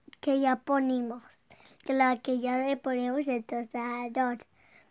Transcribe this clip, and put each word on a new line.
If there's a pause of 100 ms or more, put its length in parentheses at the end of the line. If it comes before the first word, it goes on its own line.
(220)
que
ya
ponimos, (640)
que
la
que
ya
le
ponemos
el
deshidratador. (460)